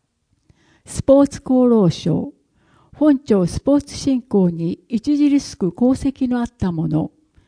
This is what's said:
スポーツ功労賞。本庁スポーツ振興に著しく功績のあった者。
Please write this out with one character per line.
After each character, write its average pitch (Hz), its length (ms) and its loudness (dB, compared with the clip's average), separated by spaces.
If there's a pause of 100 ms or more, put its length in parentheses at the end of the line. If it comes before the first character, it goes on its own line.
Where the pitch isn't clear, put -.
(840)
ス - 180 -10
ポ 277 180 6
ー 277 60 2
ツ - 160 -14
功 254 240 2
労 220 220 4
賞。 165 440 -4 (600)
本 294 260 2
庁 196 260 0
ス - 160 -6
ポ 285 160 2
ー 277 40 -2
ツ - 140 -12
振 262 260 -2
興 190 280 0
に 170 300 -6 (140)
著 285 460 0
し - 160 -10
く 175 200 -4
功 254 200 2
績 262 320 -4
の 247 120 -2
あ 240 40 -4
っ 233 60 -4
た 185 220 -4
者。 160 400 -2 (360)